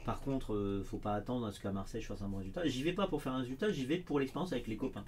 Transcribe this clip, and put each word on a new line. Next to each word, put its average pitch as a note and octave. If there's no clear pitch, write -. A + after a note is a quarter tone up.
Par A2+
contre, C3
euh, G2+
faut G#2+
pas G#2
attendre A#2+
à G#2
ce -
qu'à G2+
Marseille G2+
je -
fasse G3+
un G3
bon G3
résultat. -
J'y B2+
vais F3
pas F#3+
pour F3+
faire C3
un C3
résultat, C3
j'y C#3+
vais D3+
pour D3
l'expérience C#3+
avec -
les A2
copains. B2